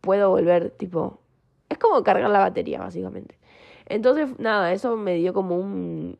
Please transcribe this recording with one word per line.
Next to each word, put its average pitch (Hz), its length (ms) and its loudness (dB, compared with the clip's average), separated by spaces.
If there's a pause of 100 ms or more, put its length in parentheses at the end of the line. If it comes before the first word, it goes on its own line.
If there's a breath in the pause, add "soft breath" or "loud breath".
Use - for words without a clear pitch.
puedo 196 300 2
volver, 175 400 2
tipo, - 500 -8 (480)
es - 100 -6
como 415 240 4
cargar - 280 2
la 202 100 4
batería, 190 400 -2
básicamente. 90 580 -12 (480 loud breath)
Entonces, 262 520 0
nada, 208 340 0
eso 226 240 -2
me 202 180 -2
dio 175 200 0
como 185 240 -2
un 180 600 -8